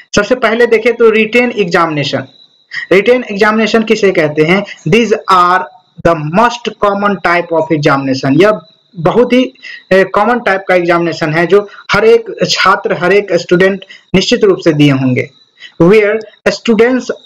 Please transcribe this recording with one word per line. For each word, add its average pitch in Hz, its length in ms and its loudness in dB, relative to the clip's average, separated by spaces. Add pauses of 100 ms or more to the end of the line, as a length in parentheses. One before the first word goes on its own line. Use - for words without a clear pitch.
(160)
सबसे 208 200 0
पहले 240 300 2
देखें 226 300 2
तो 226 160 4
written 220 400 0
examination। 165 680 -2 (720)
Written 233 300 2 (100)
examination 214 540 0
किसे 214 240 0
कहते 156 300 0
हैं? 185 240 0 (220)
These 208 240 2 (220)
are 180 300 2 (440)
the 170 120 0 (200)
most 233 320 -2 (140)
common 202 300 -2 (120)
type 175 260 0
of 160 240 0
examination। 139 640 0
यह 202 180 2 (360)
बहुत 190 380 0
ही, 254 100 4
अ, 254 100 -8 (400)
कॉमन 202 460 0
type 190 280 -2
का 185 80 2
examination 170 580 -2
है 165 140 0
जो 202 220 0 (220)
हर 202 140 2
एक 226 200 4 (240)
छात्र, - 440 0
हर 175 200 0
एक 202 200 0
student 185 520 0 (300)
निश्चित 214 280 -2
रूप 190 140 2
से 160 160 0
दिए 147 180 4
होंगे। 127 380 -2 (520)
Where 208 360 4 (300)
students 233 580 0 (200)